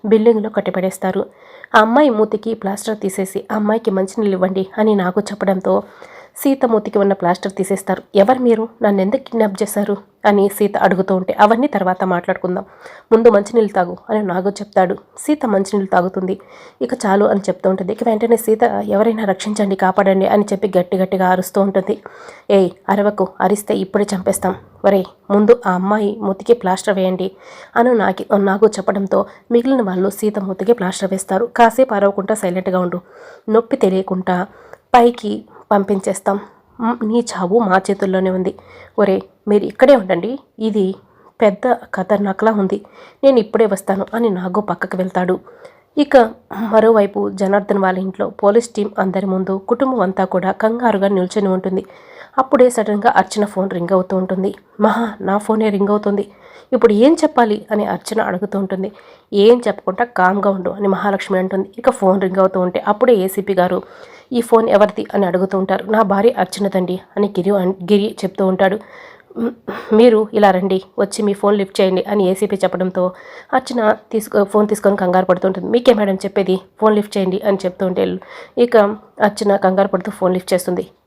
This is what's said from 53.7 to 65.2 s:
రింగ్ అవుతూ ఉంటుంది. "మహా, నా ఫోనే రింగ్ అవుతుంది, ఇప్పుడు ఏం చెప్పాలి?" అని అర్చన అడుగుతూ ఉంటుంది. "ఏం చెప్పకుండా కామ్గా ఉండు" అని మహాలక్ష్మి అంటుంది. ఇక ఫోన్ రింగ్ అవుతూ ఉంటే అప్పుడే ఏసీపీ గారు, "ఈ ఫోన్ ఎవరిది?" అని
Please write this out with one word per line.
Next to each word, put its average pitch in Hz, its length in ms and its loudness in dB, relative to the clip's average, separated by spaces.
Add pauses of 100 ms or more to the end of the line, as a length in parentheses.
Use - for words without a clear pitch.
రింగ్ 175 220 -4
అవుతూ 190 240 0
ఉంటుంది. 185 380 -4 (260)
"మహా, 220 260 0 (140)
నా 196 180 -2
ఫోనే 214 300 -2
రింగ్ 202 260 0
అవుతుంది, 202 300 -2 (480)
ఇప్పుడు 226 200 4
ఏం 233 200 6 (100)
చెప్పాలి?" 226 480 0
అని 208 160 0
అర్చన 208 340 -6
అడుగుతూ 196 380 -4
ఉంటుంది. 190 300 -6 (440)
"ఏం 208 240 6 (120)
చెప్పకుండా 202 360 -4
కామ్గా 196 460 0
ఉండు" 185 200 -4
అని 202 180 -4
మహాలక్ష్మి 196 500 -2
అంటుంది. 190 300 -4 (100)
ఇక 247 120 2
ఫోన్ 190 300 0
రింగ్ 190 180 -2
అవుతూ 190 220 2
ఉంటే 180 260 -2
అప్పుడే 220 280 2
ఏసీపీ 190 400 -2
గారు, 180 240 0 (540)
"ఈ 240 80 0
ఫోన్ 226 300 2
ఎవరిది?" 208 340 2 (100)
అని 202 120 2